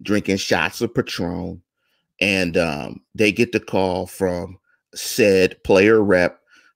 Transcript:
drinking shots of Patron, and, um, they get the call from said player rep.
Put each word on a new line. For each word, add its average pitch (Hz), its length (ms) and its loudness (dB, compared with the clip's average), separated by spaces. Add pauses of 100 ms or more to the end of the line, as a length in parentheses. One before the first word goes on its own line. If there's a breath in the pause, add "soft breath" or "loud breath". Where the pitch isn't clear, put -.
drinking 98 360 -2
shots 92 420 -4
of 117 140 -4
Patron, 87 680 -6 (600)
and, 92 340 0
um, 73 460 -4 (120)
they 107 200 2
get 117 180 0
the 110 80 0
call 92 480 -2
from 92 500 -6 (380)
said 95 680 2
player 104 380 6
rep. 90 380 2 (360 soft breath)